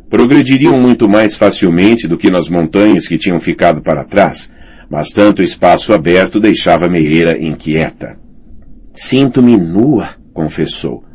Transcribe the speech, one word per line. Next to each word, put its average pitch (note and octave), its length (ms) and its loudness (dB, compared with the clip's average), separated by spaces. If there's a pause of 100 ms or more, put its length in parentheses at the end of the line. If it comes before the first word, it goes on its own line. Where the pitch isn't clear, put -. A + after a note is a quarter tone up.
Progrediriam C3+ 720 2
muito B2 300 2
mais G#2 260 2
facilmente G2 720 0
do E2 100 -2
que G2 140 0
nas E2+ 180 -2
montanhas F2 580 0
que E2 120 -4
tinham F2 220 -2
ficado E2 420 -2
para D2 220 -4
trás, F#2+ 460 -2 (380)
mas D2+ 220 -6
tanto G2+ 320 0
espaço F2 500 0
aberto F2+ 460 0
deixava F2 500 0
Meera E2 480 0
inquieta. D#2 800 -6 (760)
"Sinto-me B2+ 640 0
nua", G2 520 -2 (240)
confessou. D2+ 720 -8 (100)